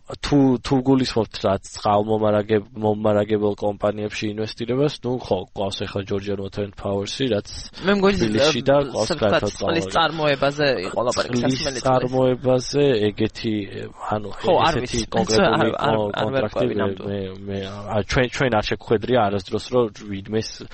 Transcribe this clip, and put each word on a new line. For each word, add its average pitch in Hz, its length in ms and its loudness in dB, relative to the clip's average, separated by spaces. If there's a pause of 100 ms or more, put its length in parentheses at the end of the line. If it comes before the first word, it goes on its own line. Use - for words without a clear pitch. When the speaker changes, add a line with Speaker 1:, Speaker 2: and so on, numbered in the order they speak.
Speaker 1:
თუ, 135 500 4
თუ - 220 0
გულისხმობთ, 127 580 2
რაც 98 300 0
წყალმომარაგებ-, 107 1040 2
მომარაგებელ 107 800 2
კომპანიებში 104 800 -2
ინვესტირებას, 120 680 -2
ნუ 120 200 -6
ხო, 110 260 -2
გვყავს 98 360 -6
ახლა 98 220 -4
Georgian 98 400 -4
Water 98 240 -6
and 101 80 -12
Power-ი, 98 540 -4
რაც 107 220 0 (260)
Speaker 2:
მე 190 180 0
მგონი, 196 240 4
Speaker 1:
თბილისში 123 460 2
და 139 120 4
Speaker 2:
ე, 143 120 2
Speaker 1:
გვყავს 110 180 -2
Speaker 2:
ასე 180 80 -2
ვთქვათ, 151 140 -4
Speaker 1:
გაერთო 104 220 2
Speaker 2:
წყლის 165 360 -2
Speaker 1:
წყალმომარაგება. 190 80 -8
Speaker 2:
წარმოებაზე 147 760 0 (100)
იყო 95 220 -4
ლაპარაკი, 113 300 0
Speaker 1:
წყლის 120 220 0
Speaker 2:
სასმელი 131 260 -2
წყლის. 113 80 -8
Speaker 1:
წარმოებაზე 127 1000 2 (140)
ეგეთი, 107 540 0 (520)
ანუ 104 240 -4
Speaker 2:
ხო, 180 260 0
არ 156 180 4
Speaker 1:
ესეთი 123 240 -4
Speaker 2:
ვიცი. 110 120 -4
Speaker 1:
კონკრეტული 113 500 2
Speaker 2:
არ, 113 160 2
არ, - 180 0
Speaker 1:
კონ-, 107 160 0
Speaker 2:
არ - 160 -2
Speaker 1:
კონტრაქტი 135 100 -2
Speaker 2:
ვერკვევი 120 380 0
Speaker 1:
მე, 104 60 0
Speaker 2:
ნამდვილად. 101 260 -2
Speaker 1:
მე, 101 140 -4 (240)
მე, 98 160 -6 (240)
ა, 110 160 -4
ჩვენ, 123 280 2
ჩვენ 127 260 0
არ 107 120 2
შეგხვედრია 113 560 0
არასდროს, 101 460 -2
რომ 123 180 2 (160)
ვინმეს 104 480 -6 (240)